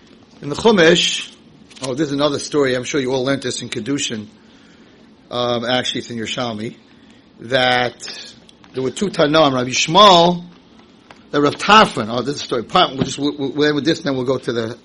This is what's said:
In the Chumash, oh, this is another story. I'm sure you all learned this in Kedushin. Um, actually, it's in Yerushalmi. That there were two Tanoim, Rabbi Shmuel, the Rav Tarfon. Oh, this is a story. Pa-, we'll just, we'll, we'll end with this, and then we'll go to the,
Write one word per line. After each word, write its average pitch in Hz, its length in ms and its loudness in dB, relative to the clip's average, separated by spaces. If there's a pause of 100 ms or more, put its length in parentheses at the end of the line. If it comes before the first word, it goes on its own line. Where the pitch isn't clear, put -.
(400)
In 147 80 -14
the 143 60 -8
Chumash, 180 800 2 (480)
oh, 135 120 -6
this 147 140 -4
is 139 40 -6
another 143 260 0
story. 135 360 0
I'm 127 100 -4
sure 147 160 -4
you 127 120 -2
all 131 120 -2
learned 135 180 -2
this 123 200 -8
in 120 60 -12
Kedushin. 117 580 -6 (1040)
Um, 120 340 -2
actually, 123 360 -2
it's - 100 -14
in 120 80 -10
Yerushalmi. 113 580 -8 (640)
That 123 960 -2 (380)
there 131 100 -6
were 127 80 -4
two - 160 -6
Tanoim, 151 460 2
Rabbi 127 180 -2
Shmuel, 175 760 6 (840)
the 147 100 -2
Rav 143 160 2
Tarfon. 202 540 4
Oh, 120 120 -4
this 135 140 -6
is - 60 -12
a - 20 -12
story. 120 200 -4
Pa-, 180 280 2
we'll 135 120 -4
just, - 140 -6
we'll, 143 180 -4
we'll 139 280 -2
end 151 100 2
with 139 100 -4
this, 160 140 0
and - 80 -12
then 139 100 -2
we'll 123 100 -4
go 131 120 0
to 127 140 -6
the, 113 320 -4